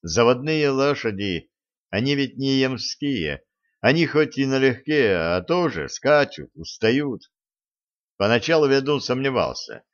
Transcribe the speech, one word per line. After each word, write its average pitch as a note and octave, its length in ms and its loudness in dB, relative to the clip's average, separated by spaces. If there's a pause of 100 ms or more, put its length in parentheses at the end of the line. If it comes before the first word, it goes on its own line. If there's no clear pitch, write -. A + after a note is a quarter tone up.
Заводные B2+ 680 2
лошади, A2+ 800 -2 (400)
они B2+ 240 0
ведь C#3 220 -4
не C3+ 220 0
ямские, B2 840 -4 (380)
они D3+ 260 2
хоть D3+ 320 0
и C#3 80 0
налегке, C3+ 680 2
а E2+ 280 0
тоже D3 460 -2
скачут, C#3 680 0
устают. A#2 680 -2 (960)
Поначалу C#3 520 2
ведун C3+ 320 2
сомневался B2 840 -4 (120)